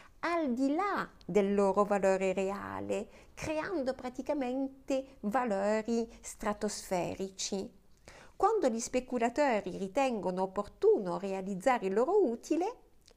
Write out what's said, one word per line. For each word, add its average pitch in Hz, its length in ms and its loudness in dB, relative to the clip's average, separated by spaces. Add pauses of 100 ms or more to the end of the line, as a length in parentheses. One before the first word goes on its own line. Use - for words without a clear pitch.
(200)
al 320 320 0
di 269 200 2
là 330 380 0 (160)
del 202 280 2
loro 196 280 4
valore 190 500 2
reale, 196 760 -4 (260)
creando 311 600 -4
praticamente 269 1300 -4
valori 220 880 0 (120)
stratosferici. 190 1600 -6 (540)
Quando 392 320 4
gli 226 120 0
speculatori 240 1000 0
ritengono 190 640 0
opportuno 196 760 2
realizzare 190 680 0
il 190 60 0
loro 320 340 4
utile 311 500 -2 (400)